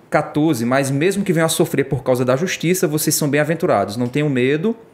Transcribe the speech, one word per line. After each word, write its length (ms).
quatorze, 560
"Mas 280
mesmo 320
que 80
venham 140
a 20
sofrer 360
por 200
causa 200
da 120
justiça, 500
vocês 300
são 120
bem-aventurados. 680
Não 100
tenham 220
medo 480